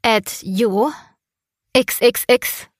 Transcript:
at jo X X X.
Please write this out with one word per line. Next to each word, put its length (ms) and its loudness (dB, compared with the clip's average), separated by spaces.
at 400 -2
jo 500 0
X 300 0
X 260 2
X. 380 0